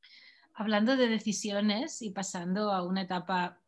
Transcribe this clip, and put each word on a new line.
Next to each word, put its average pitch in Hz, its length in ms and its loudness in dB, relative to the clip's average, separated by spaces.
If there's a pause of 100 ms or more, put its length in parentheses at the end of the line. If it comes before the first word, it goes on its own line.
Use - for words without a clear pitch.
(540)
Hablando 214 420 4
de 247 140 4
decisiones 214 920 0
y 214 100 -6
pasando 190 600 -2
a 185 100 0
una 185 200 -2
etapa 180 680 -4